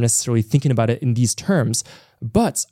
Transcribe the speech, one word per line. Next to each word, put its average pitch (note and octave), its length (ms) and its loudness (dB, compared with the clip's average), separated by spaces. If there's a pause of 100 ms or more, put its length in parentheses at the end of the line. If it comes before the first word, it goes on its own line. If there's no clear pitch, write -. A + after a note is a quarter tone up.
necessarily A#2 340 0
thinking C#3 300 0
about A2+ 180 0
it A#2+ 100 -2
in B2 140 0
these A#2+ 200 0
terms, C#3+ 500 -2 (360)
but G3 520 0